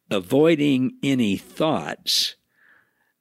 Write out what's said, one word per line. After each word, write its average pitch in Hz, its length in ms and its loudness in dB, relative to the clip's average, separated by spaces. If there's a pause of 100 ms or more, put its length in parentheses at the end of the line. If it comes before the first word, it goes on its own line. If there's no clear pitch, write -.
(120)
avoiding 135 880 2
any 123 360 0
thoughts - 1000 -4 (840)